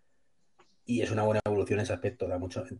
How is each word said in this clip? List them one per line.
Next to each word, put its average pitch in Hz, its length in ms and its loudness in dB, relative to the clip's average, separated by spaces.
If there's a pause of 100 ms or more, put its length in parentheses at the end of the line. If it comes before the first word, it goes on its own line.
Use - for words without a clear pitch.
(840)
y 120 180 0
es 95 100 0
una 107 100 2
buena 107 220 4
evolución 101 340 2
en 101 60 0
ese 101 80 -2
aspecto, 95 340 -2
da 135 120 -2
mucho, 92 260 -6 (140)